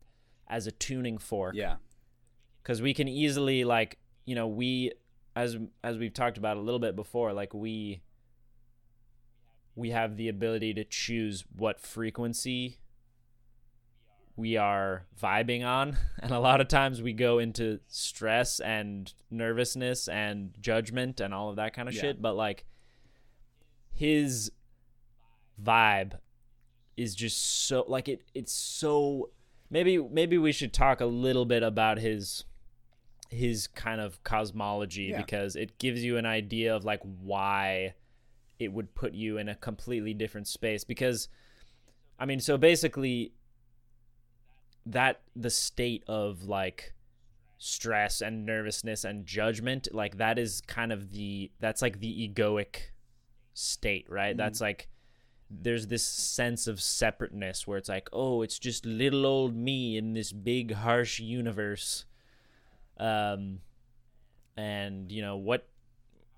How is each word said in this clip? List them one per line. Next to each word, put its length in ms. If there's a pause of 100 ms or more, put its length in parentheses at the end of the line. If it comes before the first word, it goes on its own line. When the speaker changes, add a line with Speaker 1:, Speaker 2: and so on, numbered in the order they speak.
(480)
Speaker 1:
as 180
a 60
tuning 480
fork. 340
Speaker 2:
Yeah. 220 (880)
Speaker 1:
'Cause 180
we 140
can 120
easily, 560
like, 360 (260)
you 80
know, 140
we, 440 (440)
as, 200 (280)
as 140
we've 160
talked 240
about 200
a 40
little 180
bit 160
before, 360
like, 220
we, 480 (1700)
we 160
have 260
the 120
ability 440
to 100
choose 640 (100)
what 240
frequency 1000 (1600)
we 200
are 480 (160)
vibing 440
on. 320 (120)
<laughs> 100
And 120
a 80
lot 200
of 80
times 340
we 120
go 260
into 480
stress 720
and 540 (160)
nervousness 800
and 500
judgment 640
and 120
all 160
of 80
that 160
kind 140
of 80
Speaker 2:
Yeah. 60
Speaker 1:
shit. 200
But, 140
like, 300 (1300)
his 560 (1120)
vibe 580 (800)
is 180
just 520
so, 200
like, 200
it, 140 (120)
it's 200
so, 760 (400)
maybe, 280
maybe 400
we 140
should 220
talk 280
a 40
little 400
bit 180
about 340
his, 460 (840)
his 380
kind 340
of 220
cosmology, 840
Speaker 2:
Yeah. 160
Speaker 1:
because 340
it 240
gives 240
you 140
an 80
idea 500
of, 100
like, 160 (200)
why 720 (640)
it 120
would 240
put 180
you 240
in 120
a 60
completely 580
different 340
space. 360
Because, 440 (920)
I 60
mean, 140
so 180
basically 760 (1500)
that, 360 (140)
the 140
state 580
of, 360
like, 500 (640)
stress 640
and 240
nervousness 580
and 220
judgment, 680
like, 240
that 200
is 240
kind 320
of 180
the, 480
that's, 220
like, 180
the 300
egoic 600 (640)
state, 560
right? 220
Speaker 2:
Mm-hmm. 60
Speaker 1:
That's, 240
like, 260 (600)
there's 380
this 160
sense 640
of 140
separateness 840
where 100
it's 100
like, 240
"Oh, 300
it's 160
just 260
little 440
old 280
me 400
in 180
this 180
big, 420
harsh 460
universe." 840 (920)
Um, 640 (1000)
and, 540
you 100
know, 160
what, 300 (720)